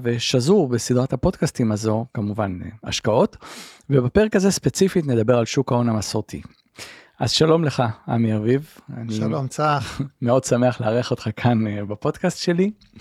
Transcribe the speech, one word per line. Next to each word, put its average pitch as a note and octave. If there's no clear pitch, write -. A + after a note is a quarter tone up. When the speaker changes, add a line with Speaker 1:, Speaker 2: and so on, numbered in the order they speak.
Speaker 1:
ושזור B2+
בסדרת B2
הפודקאסטים C3+
הזו, A2
כמובן, G2+
אה, E2+
השקעות, B2
ובפרק C#3+
הזה G3
ספציפית F3+
נדבר A#2+
על A#2
שוק -
ההון A#2+
המסורתי. G#2+
אז A#2+
שלום D#3+
לך, C3+
עמי A#2
ארביב. A#2+
אני A#2
Speaker 2:
שלום, C3+
צח. D3
Speaker 1:
<laughs> -
מאוד B2+
שמח B2
לארח A#2
אותך -
כאן, A2+
אה, G#2
בפודקאסט D3+
שלי. F#3